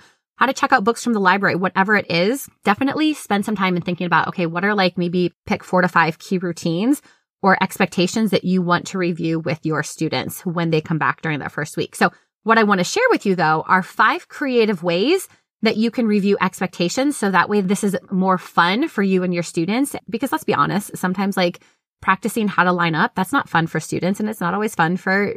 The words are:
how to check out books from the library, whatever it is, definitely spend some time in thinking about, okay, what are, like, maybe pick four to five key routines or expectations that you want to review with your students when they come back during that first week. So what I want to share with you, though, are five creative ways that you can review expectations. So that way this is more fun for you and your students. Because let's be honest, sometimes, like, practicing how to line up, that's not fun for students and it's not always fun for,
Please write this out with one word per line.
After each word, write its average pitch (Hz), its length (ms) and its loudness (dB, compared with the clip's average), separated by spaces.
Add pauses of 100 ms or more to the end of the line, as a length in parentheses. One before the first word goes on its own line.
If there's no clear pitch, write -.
(360)
how - 100 2
to 262 80 2
check 269 200 0
out 240 100 4
books 233 180 0
from 240 120 0
the 214 80 2
library, 190 340 2
whatever 196 400 0
it - 160 0
is, 190 380 0 (160)
definitely 277 480 2
spend 202 320 -2
some 220 100 -4
time 185 220 0
in 170 40 -4
thinking 180 240 -4
about, 170 220 2
okay, - 180 -2
what 175 200 -2
are, 208 100 2
like, 185 220 2
maybe 175 360 0 (120)
pick - 180 -4
four 185 180 0
to 180 60 4
five 165 320 2
key - 180 -4
routines 175 640 -2 (400)
or 190 220 4
expectations 190 680 0
that 180 120 2
you 185 180 0
want 175 260 0
to - 100 -8
review 165 420 -2
with 160 260 -6
your 151 160 -2
students - 640 -6
when 170 240 -2
they 160 120 2
come 160 160 -2
back 139 240 -2
during 151 180 -4
that - 140 -10
first - 240 -8
week. - 180 -4
So 190 160 2 (320)
what 226 140 4
I 226 60 4
want 202 160 2
to 180 40 2
share 480 260 0
with - 160 2
you, 196 100 2
though, 160 300 2
are 185 160 2
five 240 460 0
creative 220 560 0
ways 202 460 0 (320)
that 214 160 0
you 226 120 2
can 226 160 -2
review 202 360 2
expectations. 185 760 -2
So 196 140 -2
that 175 180 2
way 208 120 2
this 190 220 0
is 196 140 0 (140)
more 185 260 2
fun 190 520 0
for - 120 -4
you 190 220 2
and 180 100 -2
your 175 80 -2
students. 202 540 -2 (120)
Because 233 240 -4
let's 320 120 -4
be 208 100 0
honest, 156 440 -2
sometimes, 190 400 -2
like, 175 240 0 (400)
practicing 208 460 -2
how 180 180 0
to 180 80 2
line 170 200 0
up, 165 220 0
that's 185 160 -4
not - 180 -2
fun 165 160 0
for 160 140 -4
students 165 400 -4
and 214 100 -4
it's 220 120 -8
not 175 120 -2
always 214 220 -4
fun 175 220 0
for, 196 400 0